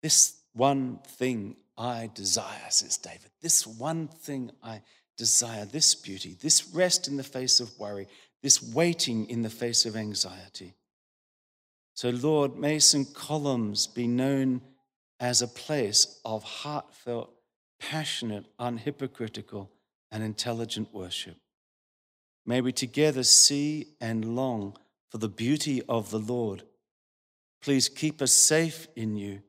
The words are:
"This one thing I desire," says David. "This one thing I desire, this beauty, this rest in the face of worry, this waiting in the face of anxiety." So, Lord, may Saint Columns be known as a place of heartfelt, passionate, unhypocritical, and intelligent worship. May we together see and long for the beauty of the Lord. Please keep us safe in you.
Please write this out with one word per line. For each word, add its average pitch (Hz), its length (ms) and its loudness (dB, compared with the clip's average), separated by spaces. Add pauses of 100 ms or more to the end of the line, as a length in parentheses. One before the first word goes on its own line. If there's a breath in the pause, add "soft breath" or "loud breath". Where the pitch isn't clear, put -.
"This - 400 4 (100)
one 131 460 2
thing 117 580 -4 (220)
I 117 360 -6
desire," - 560 -4
says - 280 0
David. - 420 -14
"This - 260 4
one 143 440 -6
thing 131 420 -8 (100)
I 110 200 -12 (340 soft breath)
desire, 113 480 2
this 131 320 2
beauty, - 380 -12
this - 340 2
rest 180 400 2
in 143 80 -4
the 135 80 -4
face 127 380 2
of 113 180 -8
worry, 101 300 -8 (320 soft breath)
this 135 200 4
waiting 123 680 0
in 117 140 -2
the 110 60 -4
face 117 360 0
of 110 100 -6
anxiety." 95 800 -8 (1200)
So, 123 140 -4
Lord, 139 480 0
may 147 220 0
Saint 143 340 4
Columns 127 720 -2
be 123 220 -4
known 131 540 2 (580)
as 123 240 2
a 120 40 -6
place 113 800 0
of 110 180 -6
heartfelt, - 880 -10 (480)
passionate, 123 680 -6 (120)
unhypocritical, 120 1120 -8 (400)
and 110 140 -6
intelligent 110 680 -4
worship. 92 460 -10 (1080)
May 120 140 2
we 123 120 0
together 131 500 2
see 147 760 4
and 113 340 -4
long 117 400 -2 (340 soft breath)
for 117 100 -10
the 110 100 -2
beauty 131 540 0
of 117 260 -2
the 110 100 -2
Lord. 107 440 -4 (1000)
Please 135 280 2
keep 151 340 -4
us 127 100 4
safe 160 640 4
in 110 200 -2
you. 101 340 -8